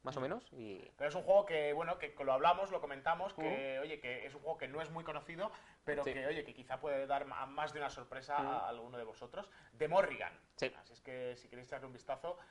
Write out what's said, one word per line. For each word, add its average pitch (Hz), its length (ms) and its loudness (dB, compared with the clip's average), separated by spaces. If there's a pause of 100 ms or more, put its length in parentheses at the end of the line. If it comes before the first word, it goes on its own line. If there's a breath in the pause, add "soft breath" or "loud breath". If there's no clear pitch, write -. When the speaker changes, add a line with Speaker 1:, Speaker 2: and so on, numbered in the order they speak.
Speaker 1:
más 131 120 -4
o 135 40 -2
Speaker 2:
Mm. 127 40 0
Speaker 1:
menos, 165 300 -2
y 107 240 -8 (180)
Speaker 2:
Pero 143 140 0
es 147 60 -2
un 180 80 -2
juego 202 200 10
que, 151 300 4
bueno, 165 240 0
que 151 160 -6 (100)
lo 135 100 4
hablamos, 175 360 6
lo 180 100 0
comentamos, 160 540 0
que, 135 440 0
Speaker 1:
Ujú. 135 80 0
Speaker 2:
oye, 156 140 -6
que 123 280 -6
es 139 80 -14
un 143 60 -16
juego 156 180 -4
que 143 80 -4
no 143 120 -6
es 156 120 -6
muy 165 120 -8
conocido, 165 480 -6 (320 loud breath)
pero 143 200 0
Speaker 1:
Sí. 135 100 0
Speaker 2:
que, 135 140 -2
oye, 147 180 -2
que 123 80 -12
quizá 131 260 -6
puede 139 280 0
dar 139 180 2
ma-, 135 220 -4
más 151 260 -4
de 151 60 -6
una 143 100 -2
sorpresa 131 500 -6
Speaker 1:
Ujú. 135 80 0
Speaker 2:
a 120 220 0
alguno 120 300 -8
de 117 60 -6
vosotros. 123 440 -10 (240 loud breath)
De 151 140 0
Morrigan. 151 520 2 (180)
Speaker 1:
Sí. 131 220 0
Speaker 2:
Así - 140 -20
es - 80 -20
que 127 340 -6
si 120 120 -18
queréis 123 200 -16
echarle 135 200 -8
un 131 60 -14
vistazo 139 440 -6 (140 loud breath)